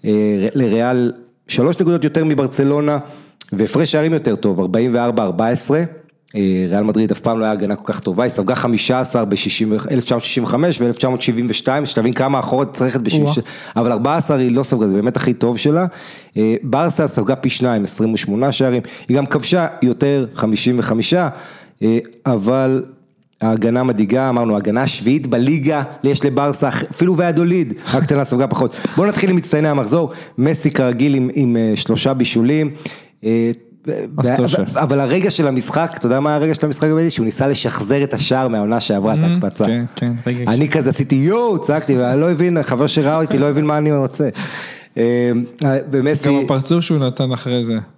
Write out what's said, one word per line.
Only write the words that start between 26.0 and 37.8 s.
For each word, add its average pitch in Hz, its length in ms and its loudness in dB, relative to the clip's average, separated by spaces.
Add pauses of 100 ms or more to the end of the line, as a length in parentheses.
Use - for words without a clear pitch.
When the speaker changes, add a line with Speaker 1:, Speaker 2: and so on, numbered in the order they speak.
Speaker 1:
יש 143 220 0
לברסה, 143 420 0
אפילו 165 500 0
ויאדוליד, 170 560 2 (140)
הקטנה 139 380 2
ספגה 131 220 0
פחות. - 280 -2 (220)
בואו 190 100 4
נתחיל 196 220 0
עם 185 60 4
מצטייני 156 340 0
המחזור, 143 400 0 (280)
מסי 147 340 0
כרגיל 131 440 2
עם, 127 180 0
עם, 123 240 2
אה, 110 180 2
שלושה 117 380 -2
בישולים, 131 560 0 (540)
אה, 117 260 0 (380)
ו-, 156 40 -4 (260)
Speaker 2:
אז 123 200 0
טוב 123 80 2
Speaker 1:
ו-, - 40 0
Speaker 2:
ש- 139 60 0 (200)
Speaker 1:
אבל 139 240 2
הרגע 156 320 0
של 151 160 0
המשחק, 143 500 -2
אתה - 80 -6
יודע 123 140 2
מה 151 160 0
הרגע 156 180 0
של 156 120 -2
המשחק? 151 220 0 (220)
שהוא 117 160 -2
ניסה 123 220 0
לשחזר 127 560 0